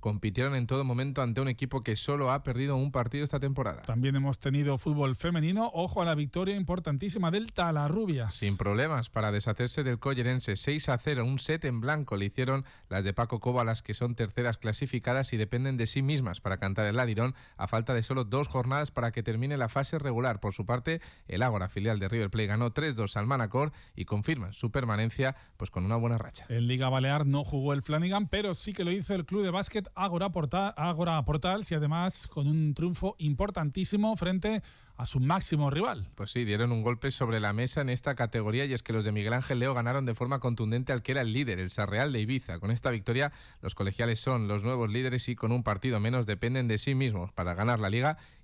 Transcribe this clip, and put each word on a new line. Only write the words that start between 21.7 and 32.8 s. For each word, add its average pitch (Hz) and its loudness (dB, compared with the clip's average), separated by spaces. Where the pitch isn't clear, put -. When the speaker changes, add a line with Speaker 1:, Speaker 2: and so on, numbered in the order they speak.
Speaker 1:
de 98 -2
River 107 0
Plate, 110 0
ganó 113 2
tres 143 -2
dos 107 -2
al 104 0
Manacor 131 0
y - -6
confirman 107 -2
su 113 -4
permanencia, 117 0
pues, - -8
con 90 -2
una 110 2
buena 117 2
racha. - -8
Speaker 2:
En 117 2
Liga 127 0
Balear 135 2
no 143 2
jugó 143 0
el 139 0
Flanagan, 180 0
pero 202 0
sí - -6
que 185 -4
lo 175 0
hizo 196 -2
el 170 -2
Club 202 0
de 185 2
Básquet 196 -2
Ágora 185 0
Porta-, 175 0
Ágora 160 0
Portals 180 0
y - 0
además 151 0
con 139 -2
un 151 4
triunfo 180 -2